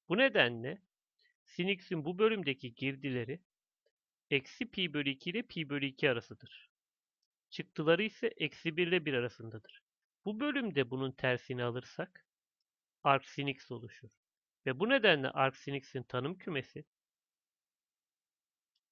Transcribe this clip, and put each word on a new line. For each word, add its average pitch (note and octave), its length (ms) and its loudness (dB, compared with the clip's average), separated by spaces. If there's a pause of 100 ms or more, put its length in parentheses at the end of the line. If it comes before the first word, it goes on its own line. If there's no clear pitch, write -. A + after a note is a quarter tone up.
Bu F3+ 80 2
nedenle C#3+ 640 2 (600)
sin - 240 -4
x'in F#3 380 -2
bu F3+ 140 -4
bölümdeki D3+ 560 0
girdileri C3+ 640 -4 (880)
eksi D3 420 -2
pi F3 220 -2
bölü C#3+ 160 0
iki C3+ 200 -6
ile G#3 120 -2
pi E3 280 -6
bölü C#3 160 -2
iki C#3 240 2
arasıdır. - 600 -6 (800)
Çıktıları E3+ 540 2
ise A3 240 -2
eksi D#3+ 500 -4
bir F3 100 4
ile E3+ 180 2
bir D3+ 80 0
arasındadır. A2+ 720 -4 (420)
Bu G#3+ 140 -2
bölümde A3 500 0
bunun C3 220 -2
tersini B2 520 0
alırsak A#2+ 640 -6 (760)
arc C#3 240 4
sin C#3 200 -6
x C3+ 240 -6
oluşur. A#2 380 -14 (560)
Ve C3 140 -2
bu A3 100 2
nedenle F#3+ 400 6
arc C3+ 280 2
sin - 160 -8
x'in C3+ 300 -6
tanım C#3 340 -4
kümesi, D3 480 -6 (2000)